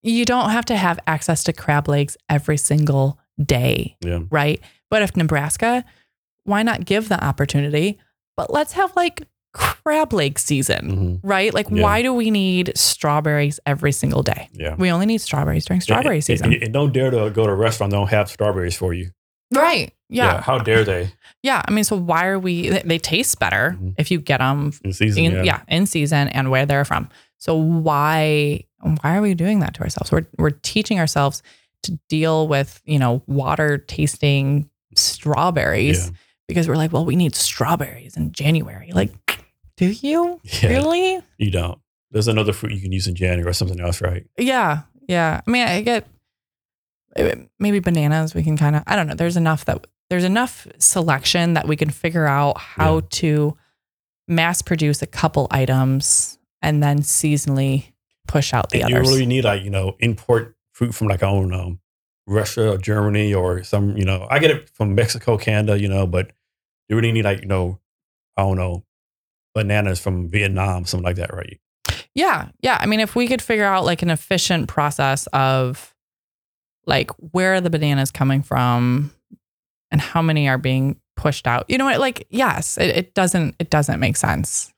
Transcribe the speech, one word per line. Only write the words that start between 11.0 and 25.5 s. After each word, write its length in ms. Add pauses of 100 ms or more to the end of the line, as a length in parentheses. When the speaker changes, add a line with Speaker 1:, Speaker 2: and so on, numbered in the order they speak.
Speaker 2:
Mm-hmm. 60
Speaker 1:
right? 260
Like, 180
Speaker 2:
Yeah. 120
Speaker 1:
why 200
do 100
we 160
need 480
strawberries 880
every 260
single 300
day? 320
Speaker 2:
Yeah. 220
Speaker 1:
We 160
only 160
need 140
strawberries 440
during 120
Speaker 2:
And, 60
Speaker 1:
strawberry 340
Speaker 2:
and, 60
Speaker 1:
season. 300
Speaker 2:
and, 100
and 100
don't 200
dare 160
to 220
go 160
to 40
a 40
restaurant 360
that 60
don't 120
have 200
strawberries 480
for 160
you. 160 (420)
Speaker 1:
Right. 400 (200)
Yeah. 220
Speaker 2:
Yeah, 80
how 180
dare 240
they? 280 (300)
Speaker 1:
Yeah. 260
I 40
mean, 120
so 120
why 320
are 120
we, 300
they, 160
they 140
taste 400
better 360
Speaker 2:
Mm-hmm. 220
Speaker 1:
if 140
you 80
get 220
'em 300 (120)
Speaker 2:
In 100
season, 300
Speaker 1:
in, 100
Speaker 2:
yeah. 100
Speaker 1:
yeah, 240